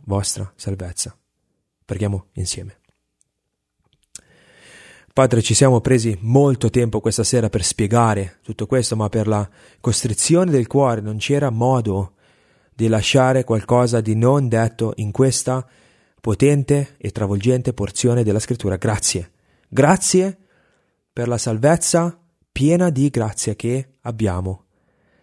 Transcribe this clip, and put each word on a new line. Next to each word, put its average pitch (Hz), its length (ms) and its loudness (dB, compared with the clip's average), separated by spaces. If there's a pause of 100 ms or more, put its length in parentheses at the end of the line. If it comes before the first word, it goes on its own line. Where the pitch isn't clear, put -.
vostra 98 500 -4
salvezza. 95 600 -10 (680)
Preghiamo 98 480 -6
insieme. 90 480 -10 (2250)
Padre, 120 300 2
ci 117 120 0
siamo 127 260 4
presi 113 420 0
molto 123 480 2
tempo 113 280 0
questa 107 240 -2
sera 110 260 0
per 101 140 -2
spiegare 107 800 0
tutto 107 240 -10
questo, 120 300 0
ma 107 120 -2
per 107 200 0
la 104 200 -2 (320)
costrizione 156 680 0
del 131 160 2
cuore 127 340 0
non 107 180 -8
c'era 143 320 0
modo 110 640 -2 (600)
di 113 140 0
lasciare 127 560 2
qualcosa 117 560 0
di 107 160 -2
non 127 320 2
detto 113 480 0
in 107 160 -6
questa 127 520 0 (560)
potente 139 800 0
e - 140 -8
travolgente 107 640 -2
porzione 120 500 0
della 104 160 0
Scrittura. 104 340 -4
Grazie. 95 560 -4 (380)
Grazie 185 680 2 (760)
per 120 160 -6
la 120 100 -2
salvezza 165 840 0 (300)
piena 170 400 2
di 139 180 2
grazia 110 460 -4
che 127 460 -6
abbiamo 92 640 -4 (560)